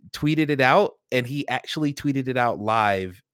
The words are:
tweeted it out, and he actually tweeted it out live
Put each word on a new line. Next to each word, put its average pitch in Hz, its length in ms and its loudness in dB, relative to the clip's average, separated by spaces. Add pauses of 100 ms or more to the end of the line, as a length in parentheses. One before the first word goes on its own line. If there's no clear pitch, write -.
(120)
tweeted 151 380 0
it 135 120 0
out, 151 320 4 (180)
and 123 160 0
he 139 220 -6
actually 143 440 -4
tweeted 135 360 -4
it 127 80 -2
out 117 220 0
live 101 640 0 (120)